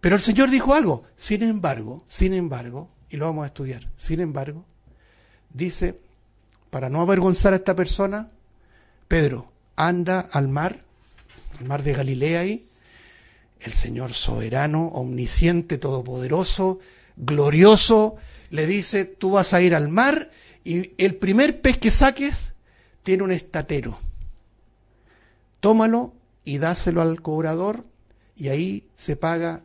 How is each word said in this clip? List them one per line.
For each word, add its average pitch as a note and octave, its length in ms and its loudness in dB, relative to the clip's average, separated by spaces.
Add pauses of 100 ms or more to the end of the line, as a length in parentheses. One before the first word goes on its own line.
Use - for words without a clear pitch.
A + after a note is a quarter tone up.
Pero F3 140 4
el G3 40 2
Señor B3+ 300 4
dijo C4+ 240 2
algo. F#3+ 300 0 (120)
Sin G#3 260 -4
embargo, D3+ 640 -4
sin F#3 260 0
embargo, C3+ 540 -6 (200)
y D3+ 80 -14
lo D3 80 -6
vamos D#3 200 -4
a - 20 -8
estudiar, C3 500 -10
sin - 240 -4
embargo, D3+ 460 -8 (880)
dice, E3 440 -4 (720)
para C3 220 -8
no D3+ 100 -2
avergonzar F#3+ 540 4
a - 20 2
esta F#3+ 180 0
persona, G3 540 -4 (840)
"Pedro, C3 400 0 (240)
anda F3 440 0
al C#3 280 -2
mar, D3 380 -6 (720)
al B2 80 -14
mar C#3 160 -6
de C#3+ 100 0
Galilea C3+ 480 -2
ahí". G3+ 260 -4 (920)
El - 140 -12
Señor A#2+ 400 -2
soberano, B2+ 720 -2
omnisciente, D3+ 920 0
todopoderoso, C3+ 1040 -2 (400)
glorioso, F3 1000 6 (320)
le D3+ 180 -4
dice, G3+ 380 -2
"Tú F#3+ 280 -4
vas G3 200 4
a F3+ 80 6
ir F3+ 140 6
al D3+ 140 2
mar C4+ 420 2 (340)
y F3+ 320 -4
el F#3+ 200 0
primer G#3+ 440 2
pez B3+ 160 2
que A3 140 2
saques C4+ 640 2 (480)
tiene F#3+ 200 0
un F#3 100 0
estatero. - 680 -6 (1600)
Tómalo A3+ 540 2 (280)
y C#3+ 140 -8
dáselo E3+ 460 0
al E3 180 0
cobrador E3 640 -4 (500)
y C3+ 140 -8
ahí F#3 460 -4
se - 220 -8
paga E3 480 -4